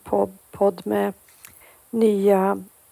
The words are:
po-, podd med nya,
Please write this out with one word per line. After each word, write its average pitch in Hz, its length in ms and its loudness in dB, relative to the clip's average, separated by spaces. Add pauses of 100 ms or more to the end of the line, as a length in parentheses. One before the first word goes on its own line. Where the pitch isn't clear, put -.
po-, 196 260 -2 (200)
podd 196 360 -2
med 202 260 -2 (800)
nya, 196 680 2 (340)